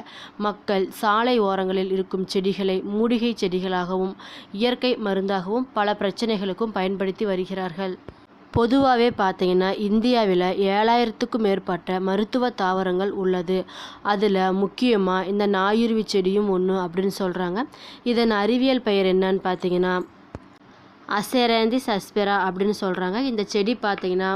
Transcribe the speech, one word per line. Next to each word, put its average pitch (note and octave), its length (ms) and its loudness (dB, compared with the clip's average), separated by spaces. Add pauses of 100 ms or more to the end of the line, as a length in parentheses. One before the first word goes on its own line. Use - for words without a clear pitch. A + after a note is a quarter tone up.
(380)
மக்கள் G3+ 540 -2
சாலை A#3 480 2
ஓரங்களில் F#3+ 520 0
இருக்கும் F#3+ 360 -2
செடிகளை F#3+ 580 0
மூலிகை A3+ 480 0
செடிகளாகவும் F#3 840 -2 (360)
இயற்கை B3 460 0
மருந்தாகவும் G3 760 -2
பல G#3 220 0
பிரச்சனைகளுக்கும் G3+ 840 -4
பயன்படுத்தி F#3+ 480 -2
வருகிறார்கள். F#3 720 -4 (560)
பொதுவாவே A#3+ 600 4
பார்த்தீங்கன்னா, F#3 560 2 (120)
இந்தியாவில G#3 640 2 (240)
ஏழாயிரத்துக்கும் A3+ 800 2
மேற்பட்ட F#3+ 540 -2
மருத்துவ G#3 500 0
தாவரங்கள் F#3+ 640 0
உள்ளது. F#3 460 0 (440)
அதுல G3+ 360 2 (140)
முக்கியமா G3 640 2 (100)
இந்த G3+ 200 0
நாயுருவி G#3+ 600 2
செடியும் G3 440 0
ஒண்ணு F#3 280 2
அப்படின்னு F#3 380 -2
சொல்றாங்க. F#3 460 -2 (420)
இதன் A#3 320 2
அறிவியல் B3 500 2
பெயர் G3 260 2
என்னன்னு F#3+ 320 2
பார்த்தீங்கன்னா, F3+ 500 0 (1120)
அசெராந்திஸ் A#3 840 2
அஸ்பெரா G3+ 520 0
அப்படின்னு F#3+ 340 0
சொல்றாங்க. F#3 460 -2
இந்த A#3 220 -2
செடி G#3 320 0
பார்த்தீங்கன்னா, F#3+ 600 -2